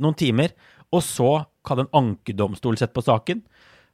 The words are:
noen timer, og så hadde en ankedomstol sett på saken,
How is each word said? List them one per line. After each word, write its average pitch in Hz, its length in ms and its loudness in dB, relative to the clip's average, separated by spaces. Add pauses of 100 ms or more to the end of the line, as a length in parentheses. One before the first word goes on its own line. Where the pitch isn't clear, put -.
noen 151 160 2
timer, 139 340 2 (420)
og 170 100 2
så 147 420 0 (240)
hadde 131 180 0
en - 80 -16
ankedomstol 104 840 0
sett 120 160 -2
på 123 120 -4
saken, 139 400 0 (500)